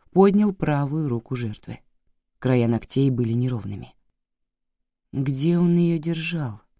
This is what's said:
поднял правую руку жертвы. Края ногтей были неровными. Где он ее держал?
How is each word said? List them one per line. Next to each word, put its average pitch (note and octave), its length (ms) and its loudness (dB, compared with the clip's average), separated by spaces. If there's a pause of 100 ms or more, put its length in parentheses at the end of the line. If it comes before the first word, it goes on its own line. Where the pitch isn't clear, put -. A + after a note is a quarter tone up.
(120)
поднял G3+ 420 2
правую D3 560 -2
руку A#2+ 260 -6
жертвы. A2+ 440 -10 (600)
Края B2 280 4
ногтей B2+ 420 0
были A#2+ 240 0
неровными. A#2 600 -4 (1160)
Где C#3 460 0
он F3 180 4
ее E3+ 240 4
держал? D#3 640 -6 (180)